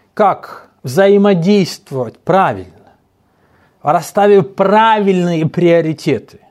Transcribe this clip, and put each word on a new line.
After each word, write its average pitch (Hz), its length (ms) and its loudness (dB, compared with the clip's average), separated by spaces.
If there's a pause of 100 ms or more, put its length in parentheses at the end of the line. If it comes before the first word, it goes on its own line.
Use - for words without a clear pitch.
(120)
как - 560 -4 (140)
взаимодействовать 190 1400 0
правильно, 135 720 -4 (880)
расставив 196 720 0
правильные 196 920 0
приоритеты 160 920 -2 (100)